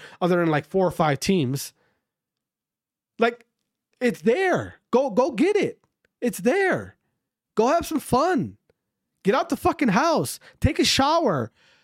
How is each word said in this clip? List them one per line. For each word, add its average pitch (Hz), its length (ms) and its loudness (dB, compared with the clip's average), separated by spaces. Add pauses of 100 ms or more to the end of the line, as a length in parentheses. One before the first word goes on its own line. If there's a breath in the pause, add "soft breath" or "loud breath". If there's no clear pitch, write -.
(200 loud breath)
other 180 180 2
than, 170 100 0
like, 151 160 0
four 190 220 0
or 156 60 -2
five 151 260 0
teams. 143 540 -2 (1500)
Like, 233 260 -2 (560)
it's 233 220 -2
there. 233 540 0 (160)
Go, 262 180 2
go 247 220 0
get 330 240 0
it. 214 240 -2 (400)
It's - 180 -4
there. 226 580 -2 (600)
Go 226 100 4
have 320 180 0
some 311 140 -6
fun. 247 600 -2 (680)
Get 196 100 2
out 330 140 -2
the 262 80 -4
fucking 294 320 0
house. 233 500 0 (220 loud breath)
Take - 180 0
a 330 60 2
shower. 269 680 0 (340 soft breath)